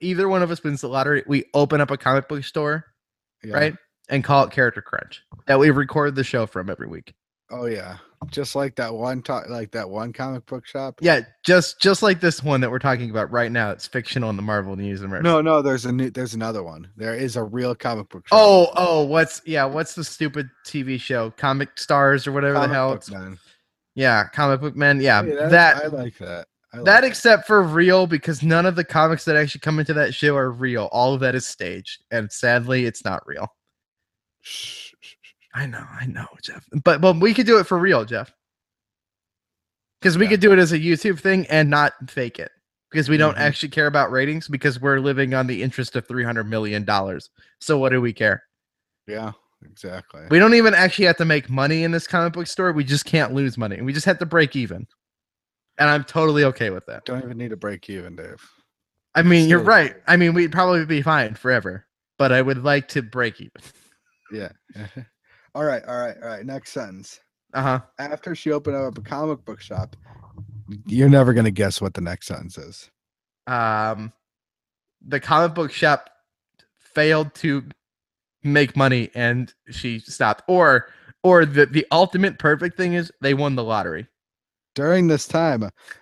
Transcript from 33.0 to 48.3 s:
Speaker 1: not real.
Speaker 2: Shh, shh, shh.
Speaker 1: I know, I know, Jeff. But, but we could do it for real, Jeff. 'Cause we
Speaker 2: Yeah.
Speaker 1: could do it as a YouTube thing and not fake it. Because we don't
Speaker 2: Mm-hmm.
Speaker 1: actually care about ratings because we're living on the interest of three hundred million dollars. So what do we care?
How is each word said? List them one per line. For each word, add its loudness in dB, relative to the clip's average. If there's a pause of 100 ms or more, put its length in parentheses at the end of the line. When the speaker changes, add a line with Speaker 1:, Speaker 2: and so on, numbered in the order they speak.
Speaker 1:
not -6
real. -10 (920)
Speaker 2:
Shh, -16 (100)
shh, -20
shh. -20 (180)
Speaker 1:
I -8
know, -12 (160)
I -8
know, -10 (160)
Jeff. -18 (200)
But, 4
but 6
we 4
could 0
do 6
it 4
for -2
real, 2
Jeff. -8 (1700)
'Cause 2
we 4
Speaker 2:
Yeah. -2
Speaker 1:
could 2
do 8
it 8
as 4
a 0
YouTube 0
thing 0
and 2
not 2 (140)
fake -8
it. -12 (400)
Because -2
we 4
don't 2
Speaker 2:
Mm-hmm. -6
Speaker 1:
actually -2
care 0
about 2
ratings -2
because -2
we're 2
living 0
on 0
the -6
interest -6
of -6
three -6
hundred -4
million -4
dollars. -4 (280)
So 0
what 2
do 2
we -2
care? 0 (640)